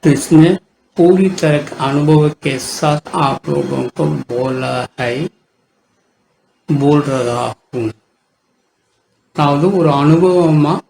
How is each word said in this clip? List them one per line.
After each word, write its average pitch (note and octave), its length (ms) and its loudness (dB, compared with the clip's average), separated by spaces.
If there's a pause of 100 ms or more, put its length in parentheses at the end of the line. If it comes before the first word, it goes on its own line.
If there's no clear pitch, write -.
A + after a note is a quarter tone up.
तो E3 60 2
इसने D#3 460 4 (420)
पूरी F#3 320 4
तरह D#3 280 -2
के - 180 -8
अनुभव D3 540 2
के C3+ 300 -8
साथ D3 400 -4 (140)
आप C3+ 360 -4
लोगों C3 400 -4
को D#3 180 -4
बोला B2+ 800 -6 (120)
है, C3 300 -4 (1400)
बोल C#3+ 300 2
रहा A#2+ 540 -4 (200)
हूँ। A2 180 -6 (1400)
அதாவது D3+ 420 0
ஒரு E3 120 2
அனுபவமா D#3+ 880 2 (100)